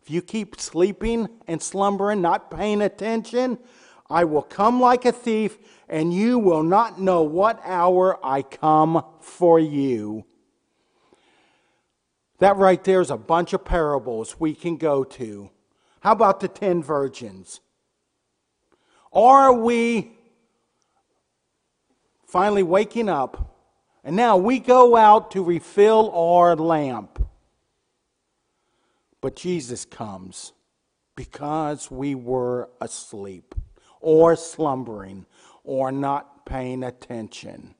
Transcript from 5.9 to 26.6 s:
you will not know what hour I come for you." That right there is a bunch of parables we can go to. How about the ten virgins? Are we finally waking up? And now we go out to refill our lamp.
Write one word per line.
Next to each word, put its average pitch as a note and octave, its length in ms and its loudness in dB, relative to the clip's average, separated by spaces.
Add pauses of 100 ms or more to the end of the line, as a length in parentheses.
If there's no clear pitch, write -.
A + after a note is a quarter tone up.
you A#3 260 0
will E3 240 2
not F#3+ 380 0
know F#3 200 2
what F3+ 440 0
hour F#3 580 2
I C3+ 200 -4
come D#3 600 0 (160)
for E3 400 2
you." B2+ 680 -4 (2000)
That G3 180 4
right F#3+ 280 2
there F#3+ 180 2
is D#3 100 -2
a A#2+ 60 -6
bunch E3 340 -4
of F#3 140 -6
parables B2+ 760 -4
we D#3 160 -4
can E3+ 220 -8
go C#3+ 260 -2
to. G#2 460 -14 (520)
How G#3 120 2
about G3 260 2
the F#3+ 80 -6
ten F3+ 340 -4
virgins? C3 760 -8 (1500)
Are C4 400 8
we A#3 680 0 (2000)
finally G3 400 -2
waking G#3 460 -2
up? C#3 420 -6 (520)
And D#3 120 -6
now A3+ 220 2
we A#3 220 0
go B3 360 6
out G#3+ 360 6
to F#3+ 100 -6
refill G3+ 680 2
our F3 440 4
lamp. D3 720 -4 (1900)